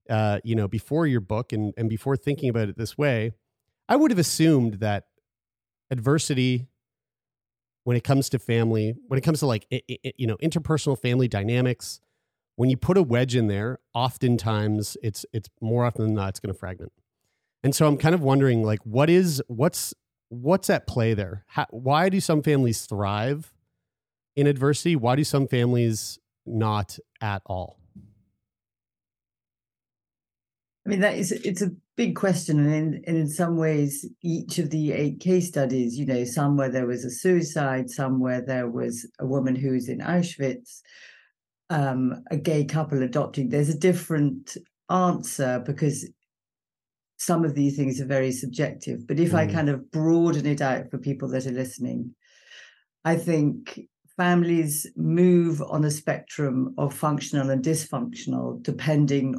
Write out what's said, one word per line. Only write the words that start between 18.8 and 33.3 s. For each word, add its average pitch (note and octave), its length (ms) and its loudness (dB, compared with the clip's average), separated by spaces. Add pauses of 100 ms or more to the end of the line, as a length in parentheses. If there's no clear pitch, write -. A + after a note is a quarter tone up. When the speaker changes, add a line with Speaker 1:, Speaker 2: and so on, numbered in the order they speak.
Speaker 1:
what B2+ 240 2
is, E3+ 380 4
what's, B2+ 460 -2 (360)
what's C3+ 400 0
at E3 180 0
play A2+ 260 2
there? G2 340 -4
How, - 220 -4
why C#3 400 2
do F#3+ 100 2
some D#3 220 2
families C3+ 440 2
thrive G#2+ 680 -2 (800)
in C#3+ 120 4
adversity? C#3+ 480 2
Why A#2+ 200 2
do D3 80 2
some C#3 240 0
families A#2+ 720 0 (260)
not A2 520 -2 (240)
at G2+ 240 -4
all? F2+ 340 -10 (3000)
Speaker 2:
I G#3 40 -6
mean, F#3+ 100 0
that G3 160 2
is, - 160 -4
it's - 300 -4
a F#3 100 0 (240)
big A#3 200 0
question. E3+ 440 0
And D3 140 4
in, D#3 340 -2
and E3 100 0
in D#3+ 120 0
some E3+ 280 -2